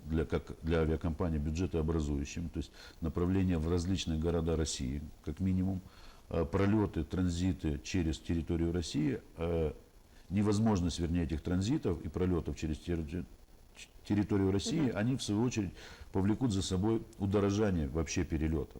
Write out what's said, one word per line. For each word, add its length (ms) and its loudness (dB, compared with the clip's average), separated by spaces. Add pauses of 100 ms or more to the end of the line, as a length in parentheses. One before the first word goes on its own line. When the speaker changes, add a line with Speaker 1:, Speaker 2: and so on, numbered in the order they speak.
Speaker 1:
для, 200 0
как 180 -2 (200)
для 180 2
авиакомпаний, 580 0
бюджетообразующими, 1080 0
то 120 -6
есть 120 -8 (300)
направления 560 2
в 120 0
различные 500 0
города 360 0
России, 460 -2 (240)
как 140 -6
минимум, 420 2 (480)
э, 160 0
пролеты, 580 2
транзиты 800 0
через 360 0
территорию 520 0
России, 480 0 (180)
э, 340 0 (580)
невозможность, 720 2
вернее, 240 0
этих 180 -2
транзитов 640 0
и 40 -8
пролетов 480 0
через 200 -2
терри-, 480 -4 (840)
территорию 440 2
России, 300 0
Speaker 2:
Мгм. 160 0
Speaker 1:
они, 180 0
в 80 -6
свою 200 0
очередь, 280 0 (400)
повлекут 400 2
за 100 2
собой 400 2 (180)
удорожание 680 2
вообще 360 -2
перелета, 560 -2